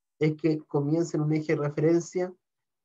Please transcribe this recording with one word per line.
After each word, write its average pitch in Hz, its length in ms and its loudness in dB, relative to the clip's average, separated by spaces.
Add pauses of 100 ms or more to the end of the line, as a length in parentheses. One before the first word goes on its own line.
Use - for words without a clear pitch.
(200)
es 156 160 2
que 156 300 -2
comience 156 500 0
en 151 80 0
un 151 100 0
eje 156 220 0
de 143 60 -4
referencia 170 760 0 (500)